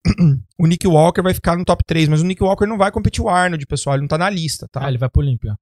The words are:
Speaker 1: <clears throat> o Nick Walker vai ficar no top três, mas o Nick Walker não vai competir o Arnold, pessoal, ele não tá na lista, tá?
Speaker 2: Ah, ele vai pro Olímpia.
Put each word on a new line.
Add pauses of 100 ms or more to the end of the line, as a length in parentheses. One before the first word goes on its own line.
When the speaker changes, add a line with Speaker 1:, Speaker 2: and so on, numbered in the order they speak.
Speaker 1:
<clears throat>
o
Nick
Walker
vai
ficar
no
top
três,
mas
o
Nick
Walker
não
vai
competir
o
Arnold,
pessoal,
ele
não
tá
na
lista,
tá?
Speaker 2:
Ah,
ele
vai
pro
Olímpia.